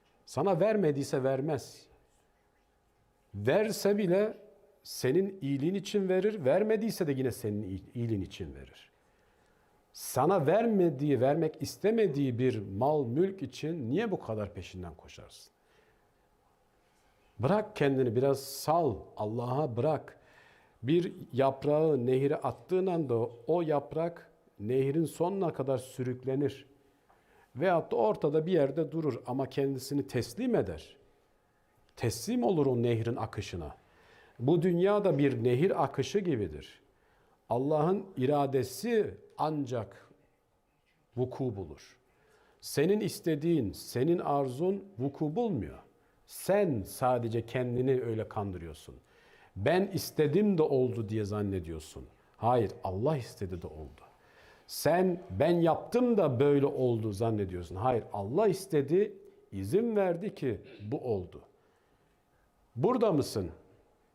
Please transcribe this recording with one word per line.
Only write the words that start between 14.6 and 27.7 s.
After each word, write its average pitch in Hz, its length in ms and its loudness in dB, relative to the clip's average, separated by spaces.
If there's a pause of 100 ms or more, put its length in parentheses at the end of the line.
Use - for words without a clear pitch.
koşarsın? - 580 -20 (1900)
Bırak 202 360 0
kendini 131 400 2
biraz, 135 280 2
sal, 151 520 0 (220)
Allah'a 120 600 -4
bırak. 139 420 -2 (640)
Bir 170 300 2 (200)
yaprağı 139 720 2
nehire 139 300 2
attığın 185 500 -2
anda 151 300 0 (320)
o 170 140 2
yaprak 156 720 -4 (280)
nehrin 135 460 0
sonuna 175 480 -2
kadar 131 240 -2
sürüklenir. 127 880 -4 (880)
Veyahut 165 360 0